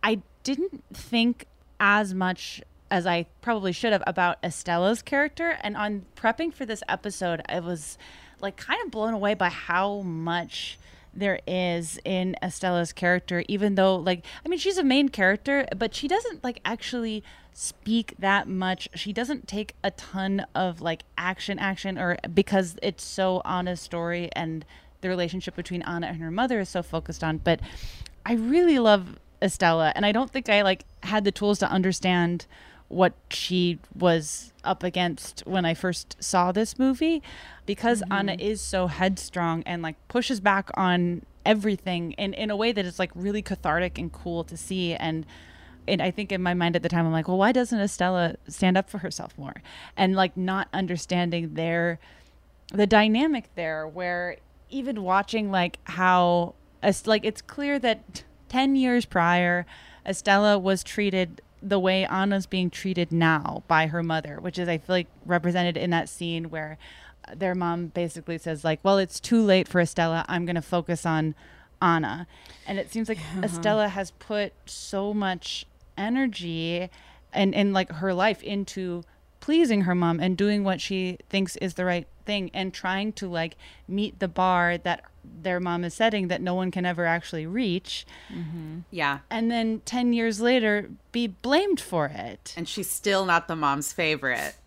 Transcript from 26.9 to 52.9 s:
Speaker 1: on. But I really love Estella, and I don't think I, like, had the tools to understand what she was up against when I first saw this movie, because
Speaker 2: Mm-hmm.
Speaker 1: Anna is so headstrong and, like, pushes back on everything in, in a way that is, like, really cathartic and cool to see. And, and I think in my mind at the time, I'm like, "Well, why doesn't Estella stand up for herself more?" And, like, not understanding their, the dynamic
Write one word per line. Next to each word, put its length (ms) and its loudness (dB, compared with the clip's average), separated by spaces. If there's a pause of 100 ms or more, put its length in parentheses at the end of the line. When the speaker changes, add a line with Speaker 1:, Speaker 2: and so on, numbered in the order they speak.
Speaker 1:
on. 140 0
But 220 2 (680)
I 80 2
really 440 6
love 400 6 (240)
Estella, 520 4
and 120 2
I 60 4
don't 180 0
think 180 -6
I, 140 6
like, 220 2 (200)
had 200 0
the 80 4
tools 280 2
to 100 2
understand 760 2 (420)
what 240 4 (180)
she 480 0 (160)
was 580 0 (100)
up 200 -2
against 640 -4
when 180 0
I 100 2
first 460 -6
saw 320 2
this 260 -2
movie, 440 2 (440)
because 360 0
Speaker 2:
Mm-hmm. 100 -4
Speaker 1:
Anna 260 0
is 220 -4
so 260 -2
headstrong 800 -2
and, 160 -6
like, 140 -8 (120)
pushes 320 -2
back 340 2
on 500 2 (200)
everything 680 0
in, 220 -6
in 160 -4
a 60 -2
way 160 0
that 120 0
is, 140 -8
like, 160 -2
really 280 -4
cathartic 560 -2
and 140 -4
cool 320 -6
to 120 -12
see. 380 -2
And, 320 -4 (600)
and 120 2
I 100 2
think 220 -6
in 100 -2
my 120 0
mind 220 2
at 60 2
the 60 -2
time, 160 2
I'm 80 2
like, 160 0
"Well, 100 2
why 140 6
doesn't 280 2
Estella 560 0 (120)
stand 300 4
up 100 0
for 100 -10
herself 380 -10
more?" 200 -12 (400)
And, 180 4
like, 220 2
not 360 -2
understanding 840 -2
their, 440 0 (760)
the 140 4
dynamic 680 4